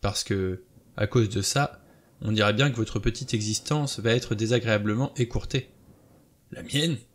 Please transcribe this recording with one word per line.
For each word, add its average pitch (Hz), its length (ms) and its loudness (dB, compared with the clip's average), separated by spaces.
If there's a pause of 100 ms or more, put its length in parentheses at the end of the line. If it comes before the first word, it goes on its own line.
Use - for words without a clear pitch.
Parce - 240 -2
que, 95 400 -2 (320)
à 107 100 0
cause 113 220 4
de 101 140 -2
ça, - 380 -2 (400)
on 107 120 -2
dirait 107 200 4
bien 135 180 4
que 117 60 -4
votre 113 220 -2
petite 113 360 -2
existence 117 640 -2
va 110 140 2
être 120 220 0
désagréablement 110 840 2
écourtée. - 540 -2 (800)
La - 120 -14
mienne? 151 340 0 (180)